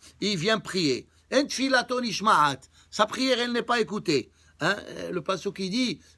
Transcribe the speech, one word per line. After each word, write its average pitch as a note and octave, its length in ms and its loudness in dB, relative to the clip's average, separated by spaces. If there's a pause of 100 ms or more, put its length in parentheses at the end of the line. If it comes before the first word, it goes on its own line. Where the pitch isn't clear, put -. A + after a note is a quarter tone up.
(200)
il G3+ 160 0
vient G#3 220 2
prier. D3+ 480 -2 (260)
En C#4 140 4
tfilato B3+ 540 0
nishma'at. F3+ 600 2 (300)
Sa G#3+ 160 2
prière, B3 340 0
elle A#3+ 120 -2
n'est A#3+ 100 0
pas A#3+ 180 0
écoutée. E3+ 500 -2 (300)
Hein, F#3 160 0 (120)
euh, - 220 -10
le F3 100 -2
pasuk F#3+ 360 -4
qui F#3+ 120 -4
dit, A3 320 -2 (180)